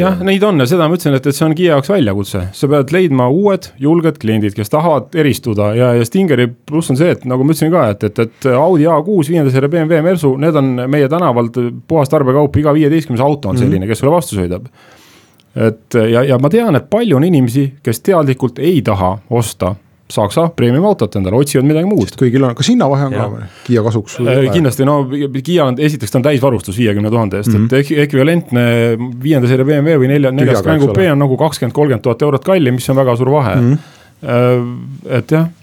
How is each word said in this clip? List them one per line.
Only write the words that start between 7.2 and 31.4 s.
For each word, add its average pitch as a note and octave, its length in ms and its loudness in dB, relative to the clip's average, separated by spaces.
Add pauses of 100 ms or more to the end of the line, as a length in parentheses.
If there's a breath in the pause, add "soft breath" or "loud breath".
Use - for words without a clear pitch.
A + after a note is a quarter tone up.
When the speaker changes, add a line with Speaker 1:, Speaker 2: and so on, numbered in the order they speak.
Speaker 1:
nagu B2+ 160 -2
ma D3+ 140 2
ütlesin D#3 180 0
ka, D#3 220 2
et, - 160 -8
et, - 160 -4
et - 260 -4
Audi D3+ 320 2
A D#3+ 160 2
kuus, E3 320 -2
viienda D3+ 160 2
seeria C3+ 240 0
B E3+ 80 0
M D#3 80 -2
W, D#3+ 160 2
Mersu, D3+ 320 0
need D#3 180 0
on C3+ 140 2 (160)
meie C#3 240 0
tänaval C3+ 400 0 (400)
puhas D#3 240 0
tarbekaup C#3+ 480 2
iga C#3+ 160 2
viieteistkümnes C#3+ 480 0
auto C#3+ 240 -2
on F#2 80 -2
Speaker 2:
Mhm. A#2+ 80 2
Speaker 1:
selline, G2 240 0
kes A2+ 160 -2
sulle D3 80 2
vastu E3 240 -2
sõidab. F#2 320 -4 (880 soft breath)
Et, A2+ 380 -2 (160)
ja, A#2 100 2
ja C3+ 160 2
ma C#3+ 160 0
tean, A3 240 2
et - 80 -4
palju G#3+ 320 0
on C#3 80 2
inimesi, C#3 380 2 (180)
kes A#2 240 -4
teadlikult C#3 560 0
ei F3 140 0 (100)
taha G2 300 0 (180)
osta G#2 380 -2 (420)
Saksa A2+ 300 0 (100)
premium-autot B2+ 640 0
endale, F#2+ 180 -2
otsivad C#3 300 0
midagi D#3 240 0
muud. F3 160 0
Speaker 2:
Sest - 140 -8
kõigil C3 260 2
on, A#2+ 80 -2
kas C3+ 160 -2
hinnavahe C#3+ 380 2
on C3 80 -4
ka - 80 -4
Speaker 3:
Jah. G#2 80 -6
Speaker 2:
või? A2 160 -12 (180)
Kiia A#2+ 220 2
kasuks A2 320 -4
või A#2+ 80 -2
Speaker 1:
Äh, B2+ 100 2
Speaker 2:
ei C#3 80 2
ole? B2 80 0
Speaker 1:
kindlasti, C3 320 0
no, D3 140 2 (420)
Kiia D#3 240 0
on, B2 160 -2
esiteks D3 320 -2
ta C3 60 2
on B2 100 2
täisvarustus A#2+ 480 0
viiekümne G#2 320 0
tuhande G#2 320 -2
eest, A2+ 80 -2
Speaker 2:
Mhm. G#2+ 160 2
Speaker 1:
et B2 80 -2
ek-, C#3+ 320 0
ekvivalentne C#3+ 640 0 (560)
viienda C3+ 260 2
seeria C3 160 2
B D3 160 2
M C#3+ 80 0
W E3+ 80 4
või C3 160 2
nelja-, C#3+ 180 2
neljas B2+ 280 2
Speaker 2:
Tühjaga, F#2+ 40 -2
Speaker 1:
Grand D#3 200 2
Speaker 2:
eks C3 80 4
ole. - 20 0
Speaker 1:
Coupe F#3 180 2
on C#3 140 2
nagu C3 160 0